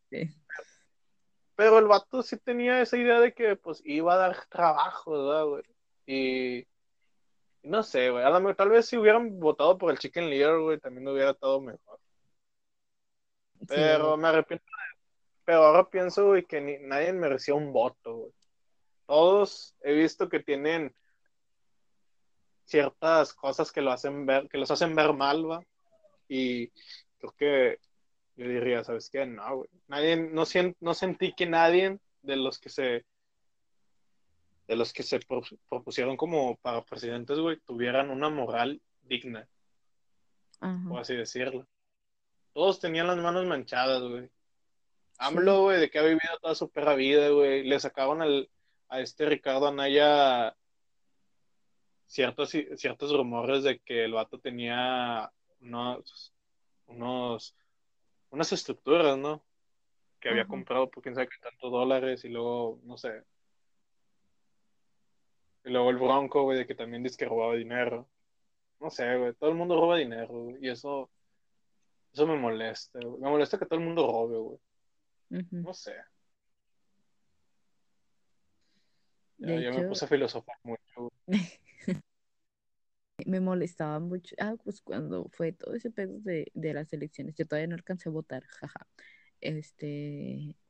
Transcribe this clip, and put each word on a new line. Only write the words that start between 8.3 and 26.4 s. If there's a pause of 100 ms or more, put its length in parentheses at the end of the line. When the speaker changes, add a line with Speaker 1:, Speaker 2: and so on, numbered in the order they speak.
Speaker 2:
lo
mejor,
tal
vez
si
hubieran
votado
por
el
Chicken
Little,
güey,
también
hubiera
estado
mejor. (1600)
Speaker 1:
Sí.
Speaker 2:
Pero
me
arrepiento
de... (480)
Pero
ahora
pienso,
güey,
que
ni,
nadie
merecía
un
voto,
güey. (720)
Todos
he
visto
que
tienen (1700)
ciertas
cosas
que
lo
hacen
ver,
que
los
hacen
ver
mal,
¿va? (640)
Y (500)